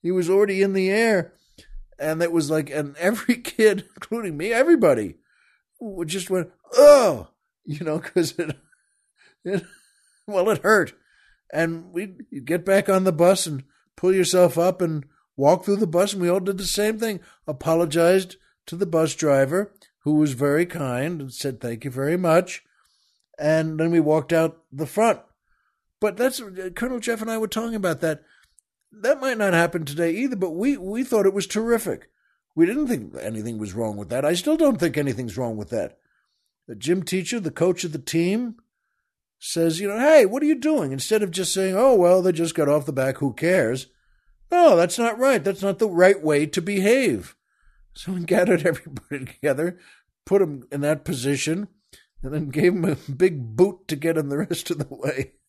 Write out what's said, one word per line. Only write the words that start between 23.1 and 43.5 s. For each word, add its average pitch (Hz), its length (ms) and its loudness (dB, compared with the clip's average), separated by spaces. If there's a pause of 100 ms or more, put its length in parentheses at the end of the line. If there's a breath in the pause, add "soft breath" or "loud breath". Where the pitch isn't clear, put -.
And 156 400 0
then 165 120 0
we 170 100 4
walked 151 320 0
out 165 300 0 (100)
the 143 140 -8
front. - 340 0 (800)
But 202 160 -2
that's, 254 240 -2 (340)
Colonel 247 260 -6
Jeff 220 220 -6
and 226 80 -8
I 226 80 -4
were 220 100 -4
talking 233 260 -6
about 185 260 -2
that. 156 220 -4 (680 soft breath)
That 240 300 -2
might 262 180 -4
not 196 140 2
happen 170 320 0
today 165 280 -2
either, 247 240 -4
but 185 140 -4
we, 226 260 -2
we 208 280 -6
thought 214 220 0
it 196 80 2
was 196 120 -4
terrific. 220 600 -4 (500)
We 165 80 6
didn't 262 220 -2
think 131 320 -4
anything 110 380 -8
was 101 160 -8
wrong 110 220 -4
with 101 120 -12
that. 131 160 -4
I 160 100 0
still 294 220 0
don't 285 220 2
think 165 180 -2
anything's 123 420 -4
wrong 117 180 -4
with 104 140 -10
that. 104 280 -6 (680)
The 117 80 -14
gym 165 300 -4
teacher, 190 340 -6
the 165 140 -8
coach 180 320 -2
of 160 80 -8
the 156 60 -10
team, 196 580 -4 (840)
says, 165 400 -2
you 202 80 -4
know, 202 120 -4
"Hey, 277 280 8
what 247 160 -2
are 294 40 0
you 311 100 2
doing?" 254 340 0
Instead 208 320 -2
of 190 80 -4
just 175 220 -4
saying, 190 240 -2
"Oh, 254 180 6
well, 185 260 6
they 180 120 2
just 165 240 -2
got 151 120 2
off 143 180 2
the 151 60 -6
back, 131 260 -2
who 139 140 -2
cares?" 135 540 0 (640)